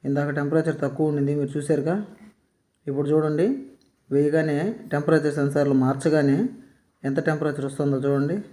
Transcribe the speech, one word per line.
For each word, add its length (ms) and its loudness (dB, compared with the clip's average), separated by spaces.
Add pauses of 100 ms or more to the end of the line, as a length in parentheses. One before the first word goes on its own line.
ఇందాక 300 0
టెంపరేచర్ 440 0
తక్కువ 280 0
ఉండింది, 280 0
మీరు 180 -2
చూశారుగా. 380 0 (920)
ఇప్పుడు 240 -2
చూడండి, 340 2 (680)
వేయగానే 440 2 (340)
టెంపరేచర్ 460 0
సెన్సార్లు 460 2
మార్చగానే 520 2 (720)
ఎంత 100 -2 (120)
టెంపరేచర్ 400 -2
వస్తుందో 340 0
చూడండి. 320 0 (160)